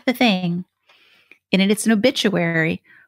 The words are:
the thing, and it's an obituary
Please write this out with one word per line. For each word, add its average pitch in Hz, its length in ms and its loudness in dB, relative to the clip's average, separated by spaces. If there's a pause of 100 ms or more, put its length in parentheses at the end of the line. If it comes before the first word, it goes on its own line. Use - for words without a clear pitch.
the 247 80 0
thing, 185 500 0 (880)
and 185 100 2
it's 208 260 0
an 226 40 2
obituary 180 920 0 (240)